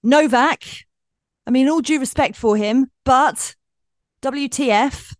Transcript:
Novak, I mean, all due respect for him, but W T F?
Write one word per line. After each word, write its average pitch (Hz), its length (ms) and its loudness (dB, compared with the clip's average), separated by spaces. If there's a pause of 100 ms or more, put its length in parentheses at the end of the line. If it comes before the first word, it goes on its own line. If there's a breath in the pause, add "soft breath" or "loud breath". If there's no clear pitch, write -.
Novak, 262 600 2 (800)
I - 40 -2
mean, 262 180 4
all 320 100 0
due 285 220 -2
respect - 340 -2
for 214 220 0
him, 226 340 0 (140)
but 262 500 0 (680)
W 277 280 -6
T 269 200 -2
F? 233 500 -2